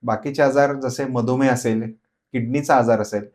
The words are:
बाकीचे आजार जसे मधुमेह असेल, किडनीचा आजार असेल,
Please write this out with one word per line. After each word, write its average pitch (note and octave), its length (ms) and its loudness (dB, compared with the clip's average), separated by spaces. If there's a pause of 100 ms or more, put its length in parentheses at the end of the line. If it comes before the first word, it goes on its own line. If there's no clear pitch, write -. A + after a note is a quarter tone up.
बाकीचे C3+ 380 -2
आजार C#3 320 4
जसे C3+ 320 -6
मधुमेह B2+ 460 0
असेल, A2+ 300 -2 (520)
किडनीचा C3 440 0
आजार A2+ 240 2
असेल, G2+ 200 -6 (140)